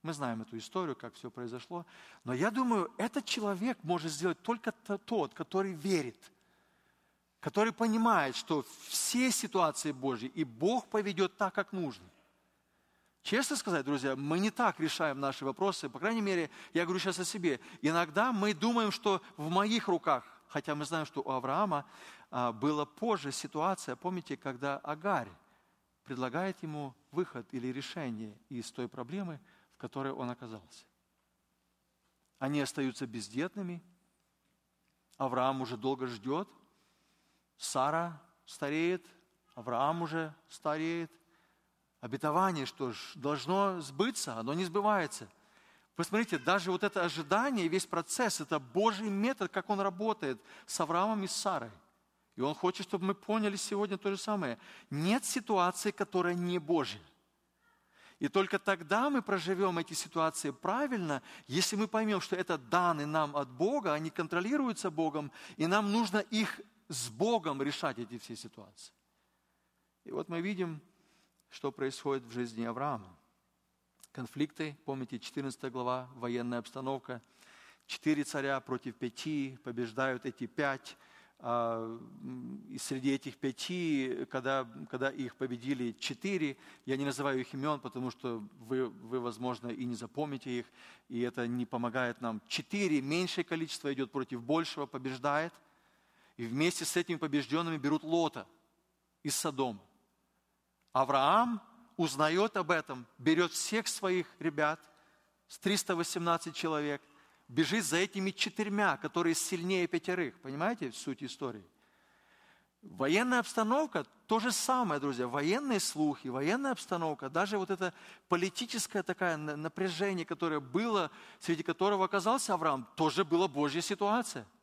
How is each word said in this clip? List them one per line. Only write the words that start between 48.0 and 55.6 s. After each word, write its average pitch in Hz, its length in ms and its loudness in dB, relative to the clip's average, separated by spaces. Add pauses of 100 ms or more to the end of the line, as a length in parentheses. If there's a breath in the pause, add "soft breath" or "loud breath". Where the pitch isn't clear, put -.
это 151 180 0
Божий 196 500 2
метод, 202 440 0
как 196 180 -4
Он 196 100 2
работает 190 600 0 (240 loud breath)
с - 140 -6
Авраамом 190 420 2
и 190 60 -4
с - 40 -4
Сарой. 139 380 -2 (640)
И 117 60 -8
Он 147 140 2
хочет, 180 340 0
чтобы 185 160 0
мы 190 100 2
поняли 208 400 0
сегодня 202 440 -2
то 196 120 0
же 196 60 -2
самое. 180 420 -2 (320 loud breath)
Нет 180 340 2
ситуации, 196 680 2